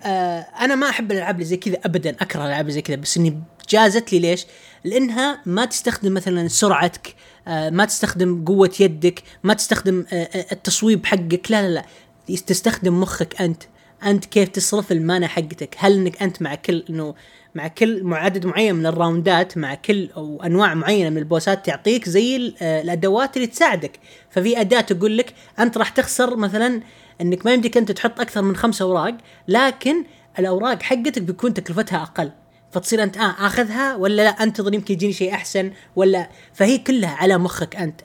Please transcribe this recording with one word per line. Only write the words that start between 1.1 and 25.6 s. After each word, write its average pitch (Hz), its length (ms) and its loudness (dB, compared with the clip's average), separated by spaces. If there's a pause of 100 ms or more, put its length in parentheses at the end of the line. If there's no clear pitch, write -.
الألعاب 190 240 -2
اللي 175 100 -4
زي 175 120 -2
كذا 180 280 -4
أبدًا، 160 240 0
أكره 160 320 -4
الألعاب 147 200 -4
اللي 151 120 -4
زي 151 80 -4
كذا، 151 140 -4
بس 143 220 -4
إني 160 240 2 (280)
جازت 220 440 4
لي. 180 60 4
ليش؟ 175 260 0 (380)
لأنها 254 640 0
ما 196 200 0
تستخدم 202 480 -2
مثلًا 180 340 -2
سرعتك، 175 680 0 (320)
آه، 156 220 -2
ما 180 160 2
تستخدم 180 600 -2
قوة 190 340 6
يدك، 175 440 2 (200)
ما 202 100 4
تستخدم، 190 600 0
آه، 170 100 -2
آه، 262 280 -8
التصويب 214 540 0
حقك. 175 460 0
لا، 214 100 2
لا، 196 60 0
لا. 165 180 -2 (500)
تستخدم 180 680 0
مخك - 400 -4
أنت. 165 220 -2 (420)
أنت 202 200 2
كيف 190 240 2
تصرف 202 420 -2
المانا 175 360 2
حقتك؟ 160 500 -6
هل 196 160 6
إنك 185 300 0
أنت 190 180 -4
مع 147 140 -4
كل، 170 340 -2
إنه 156 260 -6 (400)
مع 156 120 -8
كل 220 360 0
مع 170 140 -2
عدد 185 280 0
معين 185 300 2
من 160 100 0
الراوندات، 170 720 2
مع 143 180 -4
كل 196 420 -2
أو 151 260 -10
أنواع 180 300 4
معينة 165 360 2
من 156 80 -2
البوسات 165 480 0
تعطيك 208 440 0
زي 226 260 2
ال-، 247 260 -4
آه، 160 200 0
الأدوات 190 560 0
اللي 247 100 0
تساعدك. 240 520 0 (300)
ففي 226 320 0
أداة 220 200 4
تقول 214 360 0
لك: 240 160 -2 (260)
"أنت 233 180 2